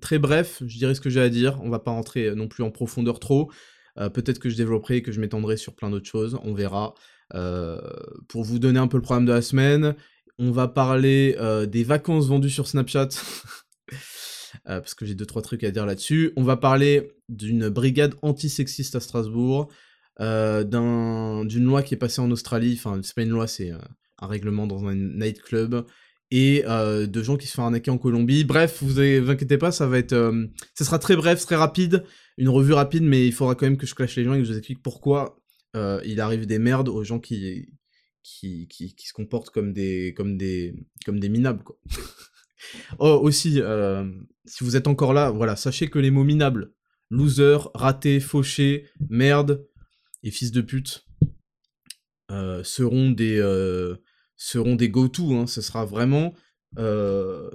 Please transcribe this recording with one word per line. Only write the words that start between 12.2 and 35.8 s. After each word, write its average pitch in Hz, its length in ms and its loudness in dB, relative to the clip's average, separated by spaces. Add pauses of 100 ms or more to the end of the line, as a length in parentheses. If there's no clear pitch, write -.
vendues 139 220 2
sur 135 180 -4
Snapchat. 139 420 0
<laughs> - 80 -10 (1500)
Euh, 92 120 -6
parce - 120 -14
que - 140 -10
j'ai 104 80 -6
deux, 101 100 -8
trois 113 160 -8
trucs 113 240 -8
à 104 60 0
dire 104 160 -2
là-dessus. 151 500 0
On 131 60 2
va 127 160 4
parler 139 520 4 (200)
d'une 110 400 -2
brigade 135 500 2
antisexiste 143 760 -4
à 123 60 -4
Strasbourg, 123 720 -2 (480)
euh, 107 420 0
d'un, 113 840 -2
d'une 117 180 2
loi 135 180 4
qui 139 120 -4
est - 20 -4
passée 123 240 -4
en 123 100 2
Australie, 120 480 0
enfin, 101 240 -6
c'est - 120 -12
pas 117 80 -4
une 113 80 -2
loi, 113 160 -2
c'est, 92 260 -8
euh, 80 60 -12 (400)
un 98 80 -12
règlement 104 400 -4
dans 98 180 -6
un 98 100 -2
nightclub, 110 920 -2 (440)
et, 135 360 6
euh, 107 400 0
de 107 160 -4
gens 139 160 0
qui 139 80 -10
se - 80 -10
font 131 80 -2
arnaquer 117 280 -2
en 127 60 2
Colombie. 123 480 2
Bref, 160 380 2
vous 135 160 0
avez, 139 220 6
vous 127 100 0
inquiétez 139 260 2
pas, 165 160 2
ça 156 140 0
va 127 120 2
être, 120 140 -2
euh, 117 340 2 (280)
ça 151 100 -4
sera 160 140 0
très 180 180 4
bref, 170 300 4
très 170 100 0
rapide, 170 480 2 (320)
une 131 140 2
revue 139 240 6
rapide, 147 300 2
mais 131 220 6
il 120 60 2
faudra 127 220 0
quand 127 100 -2
même 135 140 4
que 139 80 -8
je - 80 -10
clash 127 220 -4
les 123 80 0
gens 123 100 0
et 139 40 2
que 127 60 2
je 113 80 -4
vous 107 60 -6
explique 123 240 -14
pourquoi, 139 580 -2 (360)
euh, 98 280 -2